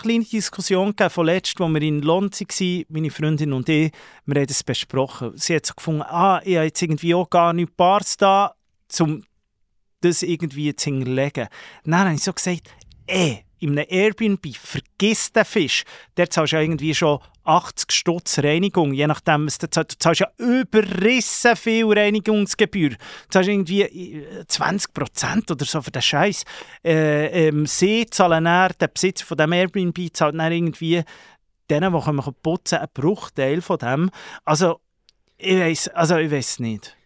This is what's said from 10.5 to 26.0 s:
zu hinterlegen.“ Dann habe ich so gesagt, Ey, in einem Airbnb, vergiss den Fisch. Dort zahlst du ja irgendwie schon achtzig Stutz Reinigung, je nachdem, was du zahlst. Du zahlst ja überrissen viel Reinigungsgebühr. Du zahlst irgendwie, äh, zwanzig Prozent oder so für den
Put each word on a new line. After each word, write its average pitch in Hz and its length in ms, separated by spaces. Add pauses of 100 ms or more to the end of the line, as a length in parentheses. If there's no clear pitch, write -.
zu - 160
hinterlegen.“ 131 560 (380)
Dann 156 160
habe 190 140
ich 143 100
so 190 80
gesagt, 180 300 (440)
Ey, 151 380 (160)
in 151 180
einem 151 100
Airbnb, 196 680
vergiss - 760
den - 120
Fisch. - 400 (300)
Dort 175 180
zahlst 156 200
du 160 40
ja 156 60
irgendwie 156 320
schon 147 240 (260)
achtzig - 480
Stutz - 460
Reinigung, 156 540
je 139 160
nachdem, 151 380
was 143 120
du 160 100
zahlst. - 240
Du - 60
zahlst 165 220
ja 190 80 (100)
überrissen 233 1160
viel 226 300
Reinigungsgebühr. 208 1040
Du 110 60 (340)
zahlst 185 200
irgendwie, 196 320
äh, 175 640
zwanzig - 480
Prozent 147 560
oder 143 140
so 151 180
für - 80
den 127 120